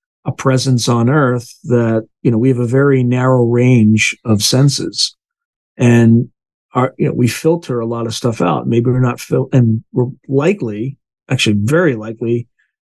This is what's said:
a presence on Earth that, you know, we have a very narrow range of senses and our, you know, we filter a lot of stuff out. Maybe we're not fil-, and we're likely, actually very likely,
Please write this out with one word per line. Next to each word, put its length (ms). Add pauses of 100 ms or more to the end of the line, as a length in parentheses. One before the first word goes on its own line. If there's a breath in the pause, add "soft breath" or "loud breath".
(240)
a 80
presence 560
on 220
Earth 420 (120)
that, 420 (160)
you 80
know, 80
we 100
have 100
a 80
very 360
narrow 420
range 800
of 180
senses 720 (600)
and 520 (460)
our, 240
you 80
know, 80
we 140
filter 520
a 60
lot 200
of 80
stuff 280
out. 260
Maybe 220
we're 100
not 200
fil-, 320
and 300 (100)
we're 180 (180)
likely, 680 (320)
actually 300
very 360
likely, 500 (440)